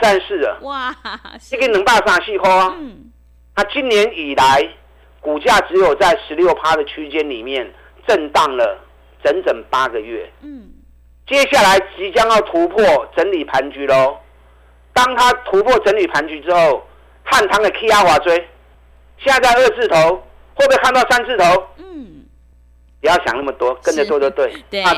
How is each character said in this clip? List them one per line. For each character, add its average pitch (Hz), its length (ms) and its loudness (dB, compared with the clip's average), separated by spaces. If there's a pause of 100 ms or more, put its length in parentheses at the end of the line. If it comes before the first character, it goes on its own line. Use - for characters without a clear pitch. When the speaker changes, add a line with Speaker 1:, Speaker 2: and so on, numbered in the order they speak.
Speaker 1:
三 214 140 4
十 185 140 -4
四 202 80 -4
了， 131 260 -4
Speaker 2:
哇， 269 320 -8 (560)
Speaker 1:
已 523 80 -8
经 480 140 0
两 392 120 0
百 240 100 4 (120)
三 190 160 2
十 220 100 -10
四 - 60 -2
块 190 120 2
啊。 185 280 2
Speaker 2:
嗯。 240 320 -20 (460)
Speaker 1:
它 202 80 0
今 262 240 -6
年 214 260 2
以 147 200 -8
来 135 280 4 (580)
股 151 200 -4
价 220 220 2
只 - 120 -6
有 185 220 2
在 190 200 2 (120)
十 156 60 -12
六 170 200 2
趴 160 220 -2
的 147 80 -2
区 151 240 -12
间 151 200 -4
里 117 140 -10
面 127 260 -8 (380)
震 165 240 -2
荡 139 260 0
了 107 220 0 (460)
整 165 180 0
整 139 260 -4
八 131 200 -2
个 117 100 -8
月。 107 320 -10 (120)
Speaker 2:
嗯。 277 280 -20 (560)
Speaker 1:
接 277 240 0
下 277 120 2
来 196 140 4 (200)
即 185 160 -8
将 226 180 2
要 220 120 2
突 - 260 -2
破 220 120 -2 (360)
整 180 160 0
理 156 120 -2
盘 135 280 -4
局 139 140 -12
咯。 135 340 2 (720)
当 247 240 0
它 247 160 4 (180)
突 190 140 2
破 247 160 4
整 208 160 0
理 185 100 0
盘 151 220 -4
局 156 120 -12
之 160 120 -4
后， 160 340 2 (380)
汉 226 240 0
唐 202 140 -2
的 202 80 0
K - 180 -8
压 208 160 6
华 156 140 4
追， 170 280 0 (720)
现 269 140 0
在 254 80 2
在 240 140 4
二 247 160 4
字 220 180 -2
头， 170 340 2 (320)
会 277 120 2
不 277 40 4
会 254 60 4
看 254 160 0
到 254 160 2
三 247 160 2
字 240 140 -6
头？ 185 280 4 (120)
Speaker 2:
嗯。 285 480 -20 (760)
Speaker 1:
不 147 60 -4
要 165 80 2 (100)
想 117 120 -4
那 139 60 -8
么 139 100 -6
多， 127 300 -4
跟 165 140 -2
着 143 80 0
做 147 160 -2
就 139 100 0
对。 131 220 -4
Speaker 2:
是， - 180 -20
对。 196 120 -8
Speaker 1:
啊， 180 160 0